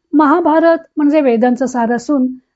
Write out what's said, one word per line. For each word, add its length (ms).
महाभारत 640
म्हणजे 240
वेदांचं 440
सार 260
असून 340